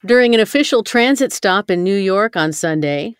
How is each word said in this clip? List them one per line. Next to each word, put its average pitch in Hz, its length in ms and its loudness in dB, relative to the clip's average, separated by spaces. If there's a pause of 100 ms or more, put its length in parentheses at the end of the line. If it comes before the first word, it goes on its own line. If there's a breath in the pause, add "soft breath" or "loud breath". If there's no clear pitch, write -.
During 240 300 4
an 226 60 4
official 254 420 0
transit 247 500 0
stop 196 380 -2
in 175 140 0
New 196 120 0
York 196 400 -2
on 156 180 -2
Sunday, 156 680 -4